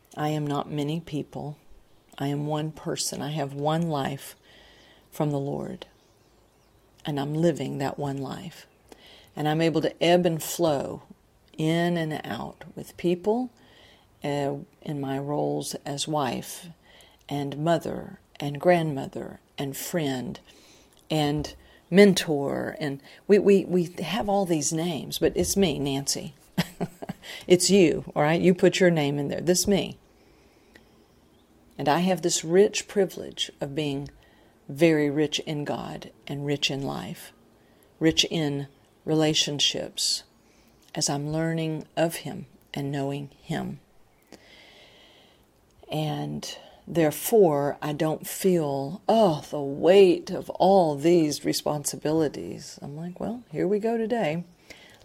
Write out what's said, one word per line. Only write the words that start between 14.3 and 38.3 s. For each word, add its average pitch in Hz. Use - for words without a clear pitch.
in 143
my 135
roles 147
as 143
wife 143
and 143
mother -
and 143
grandmother 160
and 139
friend 131
and 147
mentor. 143
And 139
we, 202
we, 196
we 180
have 202
all 202
these 156
names, 160
but 160
it's 175
me, 160
Nancy. 139
<laughs> -
It's 180
you, 180
all -
right? 160
You 180
put 180
your 180
name 143
in 143
there. -
This 175
me. 196
And 143
I 147
have 180
this 170
rich 190
privilege -
of 139
being 143
very 151
rich 147
in 147
God 120
and 143
rich 143
in 139
life, -
rich 160
in 143